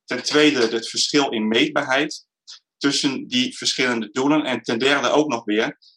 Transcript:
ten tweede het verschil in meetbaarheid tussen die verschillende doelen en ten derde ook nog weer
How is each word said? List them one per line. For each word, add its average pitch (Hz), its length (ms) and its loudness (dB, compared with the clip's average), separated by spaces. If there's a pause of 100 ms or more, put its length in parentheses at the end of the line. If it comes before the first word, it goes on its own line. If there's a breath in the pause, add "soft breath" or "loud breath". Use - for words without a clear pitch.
ten 127 180 -6
tweede 143 440 4
het 113 220 -4
verschil 139 400 0
in 110 180 -2
meetbaarheid 135 800 -2 (500 loud breath)
tussen 139 500 -2
die 127 300 -2
verschillende 120 540 -2
doelen 143 320 2
en 123 180 -4
ten 120 180 -2
derde 135 300 2
ook 151 200 4
nog 120 140 -4
weer 110 340 -2 (200 soft breath)